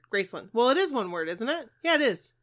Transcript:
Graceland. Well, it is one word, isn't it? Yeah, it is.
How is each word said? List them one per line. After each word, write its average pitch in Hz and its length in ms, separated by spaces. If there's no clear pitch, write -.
Graceland. 190 440
Well, 240 160
it 277 80
is 370 140
one 214 200
word, 165 180
isn't 180 200
it? 302 200
Yeah, 330 120
it 294 60
is. 226 420